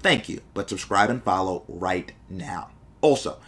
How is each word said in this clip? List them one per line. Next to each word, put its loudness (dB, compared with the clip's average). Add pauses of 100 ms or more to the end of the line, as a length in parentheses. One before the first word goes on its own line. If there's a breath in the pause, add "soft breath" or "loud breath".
thank 2
you, -8 (140)
but -4
subscribe 2
and -2
follow 0
right -4 (160)
now. -10 (320)
Also, 2